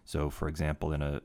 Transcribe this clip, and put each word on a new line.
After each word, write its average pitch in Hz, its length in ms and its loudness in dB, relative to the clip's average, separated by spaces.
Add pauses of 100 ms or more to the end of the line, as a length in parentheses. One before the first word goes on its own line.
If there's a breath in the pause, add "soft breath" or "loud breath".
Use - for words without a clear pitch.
so, 73 220 0
for - 180 -2
example, 78 460 0
in 73 80 2
an 71 220 0